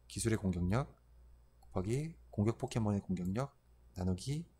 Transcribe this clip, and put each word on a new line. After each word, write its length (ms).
기술의 300
공격력 580
곱하기 560
공격 300
포켓몬의 420
공격력 520
나누기 520